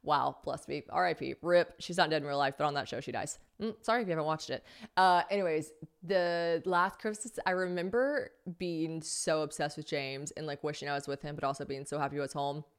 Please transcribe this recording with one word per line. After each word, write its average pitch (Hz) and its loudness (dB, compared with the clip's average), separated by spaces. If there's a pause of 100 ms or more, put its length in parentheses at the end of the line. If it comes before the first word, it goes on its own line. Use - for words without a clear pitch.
Wow, 139 2
bless - -6
me. 147 -4
R 180 2
I 165 2
P. 135 -4
rip. 175 4
She's - -6
not 165 4
dead 156 2
in 143 -6
real 143 -2
life, 139 2
but 147 0
on 147 0
that 139 -4
show, 120 -4
she 127 -8
dies. - -6 (240)
Mm, 214 -6
sorry 233 2
if 190 -2
you 175 0
haven't 156 0
watched 156 -4
it. - -6 (320)
Uh, 180 8
anyways, 165 2 (320)
the 170 2
last 185 2
Christmas, 214 -6
I 185 4
remember 185 0 (260)
being 165 -2
so 156 0
obsessed 147 -4
with 147 -10
James 139 -4
and, 151 -8
like, 143 -6
wishing 147 -4
I 143 0
was 143 -4
with 143 -4
him, 147 -6
but - -4
also 143 -2
being 139 -8
so 147 -4
happy 143 -2
he 147 -2
was 139 -4
home. 143 -2 (140)